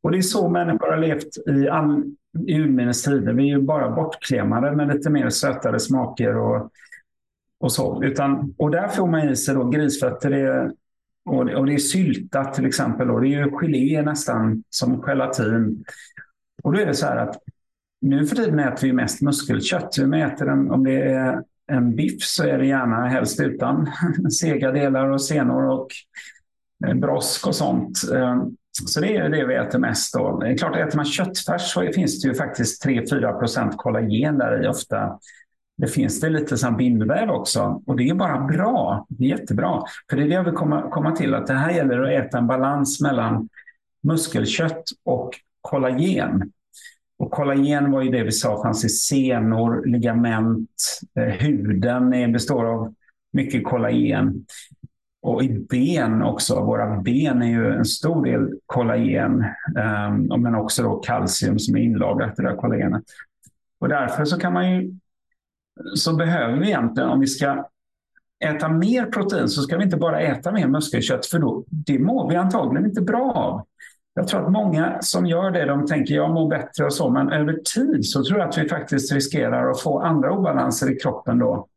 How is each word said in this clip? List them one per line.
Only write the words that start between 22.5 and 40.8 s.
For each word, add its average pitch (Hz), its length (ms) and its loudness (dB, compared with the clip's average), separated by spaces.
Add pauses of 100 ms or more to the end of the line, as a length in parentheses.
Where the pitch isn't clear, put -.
det 131 80 2
gärna 123 420 0
helst 127 320 -2
utan 143 500 0 (200)
<laughs> 170 200 0 (100)
sega 135 320 2
delar 135 380 2
och 139 120 0
senor 131 460 2
och, - 180 -2 (1000)
eh, - 80 2
brosk - 520 -2
och - 80 0
sånt. 127 440 -2 (160)
Eh, 127 280 0 (440)
så 151 140 -2
det 208 160 0
är 165 120 0
det 151 180 0
vi 127 80 0
äter 123 240 0
mest 113 360 -2
då. 95 240 -2
Det 113 100 -2
är 127 100 2
klart, 165 180 -2
äter 151 200 0
man 147 80 2
köttfärs - 680 -2
så 180 220 0
finns 165 280 0
det 135 60 2
ju 127 60 2
faktiskt - 480 -4
tre, 123 280 0
fyra 117 220 0
procent 117 440 -2
kollagen 117 640 0
där 113 260 0
i 127 40 0
ofta. - 500 -4 (580)
Det - 100 -2
finns - 340 0
det 156 100 0
lite 151 280 -2
sån 117 180 0
bindväv 127 540 2
också. - 560 -2
Och 131 100 0
det 123 120 2
är 170 60 2
bara 175 260 0
bra. 156 680 0
Det - 160 0
är 131 40 4 (100)
jättebra. 90 440 -2 (280)
För 143 60 0
det 139 60 2
är 147 60 2
det - 60 2
jag 185 100 2
vill 170 100 0
komma, 151 360 0